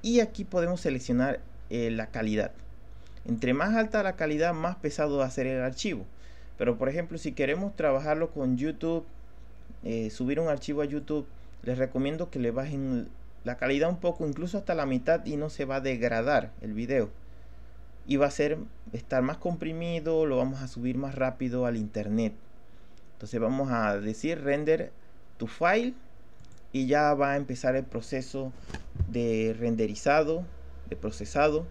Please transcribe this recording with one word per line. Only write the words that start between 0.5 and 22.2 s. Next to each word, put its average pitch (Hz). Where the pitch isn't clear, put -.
seleccionar, 127
eh, 117
la 113
calidad. 107
Entre 120
más 185
alta 220
la 190
calidad, 156
más 170
pesado 147
va 135
a 131
ser 127
el 131
archivo. 127
Pero 117
por 131
ejemplo, 165
si 143
queremos 175
trabajarlo 156
con 127
YouTube, 160
eh, 113
subir 127
un 165
archivo 147
a 151
YouTube, 147
les 127
recomiendo 139
que 139
le 120
bajen 131
la 120
calidad 143
un 175
poco, 170
incluso 156
hasta 190
la 147
mitad, 135
y 151
no 151
se 139
va 135
a 135
degradar 120
el 107
video. 117
Y 143
va 143
a 139
ser, 147
estar 127
más 139
comprimido, 165
lo 135
vamos 135
a 131
subir 123
más 135
rápido 127
al 120
internet. 107